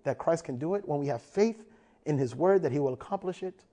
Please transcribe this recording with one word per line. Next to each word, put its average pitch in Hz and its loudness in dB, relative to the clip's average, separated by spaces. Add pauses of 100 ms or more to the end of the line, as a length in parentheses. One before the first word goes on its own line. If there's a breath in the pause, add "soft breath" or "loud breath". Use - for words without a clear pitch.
that 135 -2
Christ 165 0
can 131 -8
do 165 -4
it, 202 -6
when 147 -2
we 143 -2
have 123 -4
faith 220 0 (420 soft breath)
in 147 0
his 123 0
word 180 4
that 139 0
he 147 0
will 135 0
accomplish 185 -8
it, 180 -12 (100)